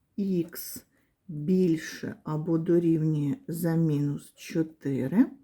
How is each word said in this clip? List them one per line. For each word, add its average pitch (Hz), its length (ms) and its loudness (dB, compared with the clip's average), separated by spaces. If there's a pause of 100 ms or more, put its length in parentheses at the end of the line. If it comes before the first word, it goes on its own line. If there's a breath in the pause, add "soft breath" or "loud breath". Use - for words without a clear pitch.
(500)
х - 340 -14 (440)
більше 165 840 0 (100)
або 156 340 0
дорівнює 160 760 2 (120)
за 165 260 -2
мінус 147 600 0
чотири, 160 920 -2 (180)